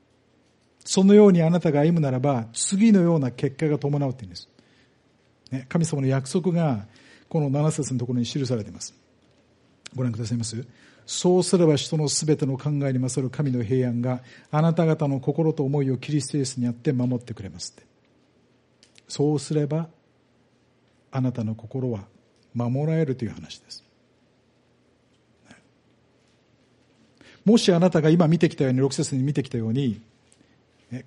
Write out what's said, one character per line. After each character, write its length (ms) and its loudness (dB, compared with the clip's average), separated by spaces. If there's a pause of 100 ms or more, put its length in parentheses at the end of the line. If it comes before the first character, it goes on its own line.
(840)
そ 220 0
の 80 8
よ 140 10
う 40 8
に 100 6
あ 80 2
な 120 2
た 100 2
が 80 2
歩 140 4
む 80 0
な 100 0
ら 80 0
ば、 320 0
次 400 2
の 80 8
よ 160 4
う 40 2
な 120 -2
結 240 -4
果 140 -2
が 100 0
伴 260 -2
う 40 -2
っ 20 -4
て 80 -12
言 80 -14
う 0 -
ん 40 -18
で 40 -18
す。 140 -20 (1000)
ね、 180 -8
神 160 0
様 160 -4
の 60 0
約 200 0
束 240 -2
が、 360 -2 (420)
こ 100 -2
の 120 -2
七 200 0
節 220 -6
の 60 -2
と 80 -4
こ 60 -4
ろ 60 0
に 60 -2
記 220 -4
さ 80 -2
れ 80 -4
て 80 -12
い 20 -16
ま 80 -18
す。 140 -14 (1000)
ご 60 -4
覧 100 -2
く 60 -8
だ 80 -8
さ 80 -6
い 60 -2
ま 40 -4
す？ 220 -8 (400)
「そ 320 0
う 60 2
す 120 0
れ 120 4
ば 80 4
人 220 -4
の 120 0
す 160 -4
べ 100 2
て 120 -2
の 100 -4
考 140 -4 (160)
え 60 0
に 40 -2
勝 240 -2
る 80 -4
神 220 -4
の 120 -2
平 260 0
安 120 -2
が 220 -4 (260)
あ 140 0
な 100 2
た 140 2
方 200 0
の 120 -2
心 340 0
と 100 -4
思 200 -2
い 80 -2
を 60 -2
キ 140 -12
リ 100 0
ス 100 -12
ト 60 -4
イ 40 0
エ 40 -2
ス 120 -8
に 80 -2
あ 60 0
っ 20 -10
て 200 -4
守 240 -2
っ 20 -8
て 160 -12
く 80 -14
れ 60 -14
ま 100 -18
す」 180 -16
っ 20 -20
て。 80 -20 (1200)
そ 280 -2
う 40 -4
す 140 -8
れ 140 0
ば 200 -4 (1200)
あ 100 -4
な 100 0
た 120 -6
の 100 -4
心 380 -8
は 160 -8 (480)
守 320 -2
ら 100 0
れ 80 0
る 100 -4
と 80 -8
い 40 -4
う 40 -8
話 280 -18
で 100 -20
す。 140 -20 (3500)
も 140 6
し 120 4
あ 80 4
な 120 4
た 100 2
が 80 4
今 180 4
見 120 2
て 100 4
き 80 -6
た 60 0
よ 80 2
う 20 2
に、 60 0
六 140 2
節 220 -4
に 60 -2
見 100 -2
て 120 -2
き 60 -14
た 100 -4
よ 80 -4
う 60 -2
に、 280 -2 (1040)